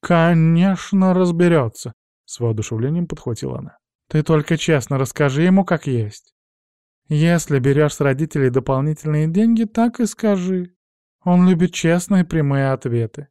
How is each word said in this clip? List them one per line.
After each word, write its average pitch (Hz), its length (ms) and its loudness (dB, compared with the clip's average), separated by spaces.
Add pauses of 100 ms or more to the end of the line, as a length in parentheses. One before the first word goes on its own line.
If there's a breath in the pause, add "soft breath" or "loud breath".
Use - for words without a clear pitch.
«Конечно, 175 1120 2
разберется», — 170 800 0 (320)
с - 160 -16
воодушевлением 120 680 -2
подхватила 120 520 -8
она. - 180 -16 (320)
«Ты 151 140 0
только 156 340 0
честно 143 400 -2
расскажи 135 460 -2
ему, 185 240 4
как 160 200 -2
есть. 113 460 -6 (760)
Если 156 500 0
берешь 139 360 2
с - 60 -10
родителей 139 480 0
дополнительные 151 800 -2
деньги, 226 380 2
так 226 360 -2
и 226 60 0
скажи. 185 680 -4 (480)
Он 180 240 4
любит 180 280 2
честные 175 500 0
прямые 139 460 0
ответы. 120 600 -4